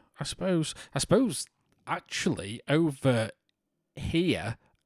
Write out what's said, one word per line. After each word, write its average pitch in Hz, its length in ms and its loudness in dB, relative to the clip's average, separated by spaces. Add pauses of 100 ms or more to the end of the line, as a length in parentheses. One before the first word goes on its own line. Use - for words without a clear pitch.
(200)
I - 60 -6
suppose, 175 500 -2 (180)
I 139 60 -2
suppose 208 480 2 (400)
actually 120 800 -4
over 135 640 2 (640)
here 117 640 0 (280)